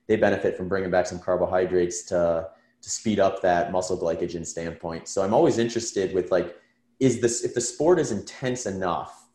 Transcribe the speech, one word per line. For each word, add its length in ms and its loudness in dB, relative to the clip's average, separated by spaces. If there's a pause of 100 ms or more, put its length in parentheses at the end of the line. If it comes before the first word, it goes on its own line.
they 80 4
benefit 400 2
from 120 -6
bringing 220 -2
back 160 2
some 140 -8
carbohydrates 840 0
to, 420 0 (340)
to 80 -12
speed 300 0
up 220 2
that 280 2
muscle 260 -2
glycogen 480 -2
standpoint. 600 -8
So 160 -2
I'm 100 0
always 260 4
interested 540 -2
with, 200 -2
like, 240 0 (420)
is 220 2
this, 240 0
if 100 -4
the 60 -2
sport 400 2
is 100 -2
intense 560 -6
enough 680 -4